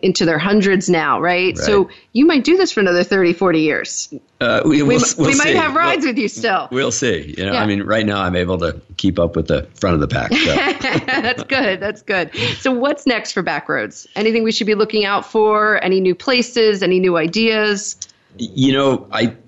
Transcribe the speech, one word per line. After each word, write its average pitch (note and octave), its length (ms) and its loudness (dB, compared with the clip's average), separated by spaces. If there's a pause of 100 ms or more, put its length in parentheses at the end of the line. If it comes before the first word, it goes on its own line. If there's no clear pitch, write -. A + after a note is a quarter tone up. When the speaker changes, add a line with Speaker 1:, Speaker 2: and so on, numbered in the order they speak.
Speaker 1:
into F3+ 240 0
their D#3+ 100 2
hundreds F#3+ 540 2
now, D3+ 280 2
right? F3+ 380 0
Speaker 2:
Right. - 80 -4
Speaker 1:
So G3 240 2 (240)
you C4+ 140 4
might D4+ 180 4
do F4 140 4
this F#4 120 2
for A3 100 -2
another F3 220 2
thirty, F3 300 2
forty E3+ 280 2
years. - 520 -2 (260)
Speaker 2:
Uh, A#2+ 280 0
we, D3 160 4
Speaker 1:
We - 0 -
Speaker 2:
we'll, C#3+ 160 2
Speaker 1:
mi-, - 60 2 (120)
Speaker 2:
we'll D3 120 2
Speaker 1:
we - 60 2
might - 100 2
Speaker 2:
see. - 100 2
Speaker 1:
have D4+ 200 0
rides E4+ 300 0
Speaker 2:
We'll, C4 60 0
Speaker 1:
with A#3 80 -4
you G#3+ 100 0
still. F#3+ 420 -4
Speaker 2:
we'll B2+ 220 -2
see. D#2+ 460 -2
You F#2 80 -4
know, G2 80 -2
Speaker 1:
Yeah. - 80 0
Speaker 2:
I G#2+ 40 0
mean, G2+ 180 0
right G#2+ 200 0
now G2+ 160 0
I'm F2+ 160 -2
able F2+ 220 0
to E2+ 200 -4 (200)
keep F#2+ 200 0
up E2+ 160 0
with D#2+ 120 -2
the C#2+ 200 -2 (140)
front F2+ 140 0
of D2 60 2
the D2 80 0
pack. - 260 -4
So. D#4 200 0 (520)
Speaker 1:
<laughs> - 0 -
That's B3+ 380 -2
good. A3+ 360 -2
That's G#3 220 -8
good. F3+ 320 -4 (240)
So C4 120 -2
what's A#3+ 360 -2
next A3 260 -2
for F#3+ 100 -2
Backroads? D3 720 -4
Anything A3 280 0
we A3 100 0
should G3 140 -2
be G#3+ 80 2
looking G#3+ 320 0
out G3+ 180 -2
for? G#3+ 580 2
Any F#3+ 160 2
new F#3 160 0
places? A3+ 680 0
Any F#3 180 2
new F3+ 160 2
ideas? G#3+ 800 0 (400)
Speaker 2:
You C3 380 0
know, C3+ 360 0
I, A2 240 0 (140)